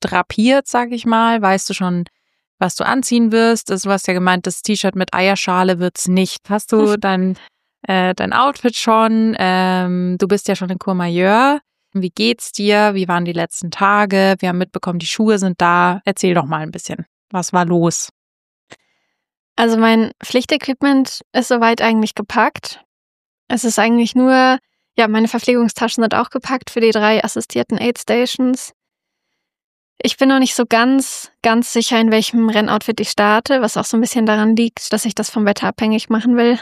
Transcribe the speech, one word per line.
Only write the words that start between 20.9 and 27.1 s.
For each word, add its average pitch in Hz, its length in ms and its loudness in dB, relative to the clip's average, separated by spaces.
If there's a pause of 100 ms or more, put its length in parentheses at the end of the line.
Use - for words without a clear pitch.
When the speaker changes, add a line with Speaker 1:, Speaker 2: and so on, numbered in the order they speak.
Speaker 2:
ist 247 160 -2
soweit 233 340 2
eigentlich 220 320 0
gepackt. - 680 -4 (640)
Es 247 180 -4
ist 226 140 -2
eigentlich 226 360 2
nur, 262 440 4 (380)
ja, 226 120 2
meine 220 200 2
Verpflegungstaschen 233 720 0
sind 214 120 0
auch - 160 -2
gepackt - 400 -6
für 240 100 -2
die 226 120 4
drei 214 300 2